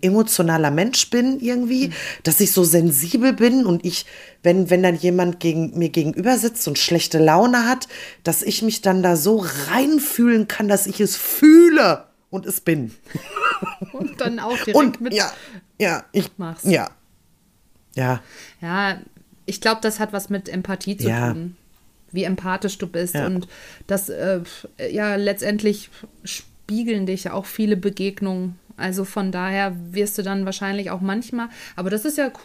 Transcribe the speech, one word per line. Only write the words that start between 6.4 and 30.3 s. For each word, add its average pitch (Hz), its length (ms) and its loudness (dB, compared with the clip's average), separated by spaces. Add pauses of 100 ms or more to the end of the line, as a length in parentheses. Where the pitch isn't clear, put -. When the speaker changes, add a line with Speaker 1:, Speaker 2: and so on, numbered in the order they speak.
Speaker 1:
und 143 120 -2
schlechte 165 400 0
Laune 220 460 6
hat, 254 220 -2 (360)
dass 165 180 -2
ich - 200 -2
mich 220 200 -2
dann 185 220 2
da 175 120 4
so 190 300 2 (260)
reinfühlen 240 760 2
kann, 214 200 -4
dass 196 200 2
ich 196 120 -6
es 196 160 0
fühle 311 920 8 (240)
und 190 160 -8
es - 160 -6
bin. 143 360 -2
<laughs> - 40 -20 (920)
Speaker 2:
Und - 260 -8
dann 240 200 -4
auch 233 180 -4
direkt 214 180 0
Speaker 1:
Und, 269 260 4
Speaker 2:
mit 247 120 -6
Speaker 1:
ja, 202 180 0 (480)
ja, 175 320 0
ich, - 260 -2
Speaker 2:
machst. 165 280 -10
Speaker 1:
ja. 160 240 2 (1040)
Ja. 127 260 -2 (400)
Speaker 2:
Ja, 185 380 -4 (460)
ich - 160 -10
glaub, 220 200 -2
das 220 200 -4
hat 214 100 -6
was 196 180 -8
mit 196 200 -6
Empathie 190 480 -8
zu 117 100 -4
Speaker 1:
Ja. 120 240 -2
Speaker 2:
tun, 170 240 -8 (560)
wie 180 140 -4
empathisch 185 520 -6
du 190 100 -8
bist 175 280 -6
Speaker 1:
Ja. 143 120 -4
Speaker 2:
und 180 200 -6 (400)
das, 196 220 -4
äh, 180 320 -4 (500)
ja, 208 240 -4
letztendlich 208 760 -2 (360)
spiegeln 214 800 -6
dich 190 200 -6
ja - 80 -10
auch 190 120 -8
viele 214 320 0
Begegnungen. 190 840 -4 (160)
Also 190 300 -6
von 190 260 -4
daher 190 420 -4 (180)
wirst 202 260 -4
du 208 60 -4
dann 196 220 -4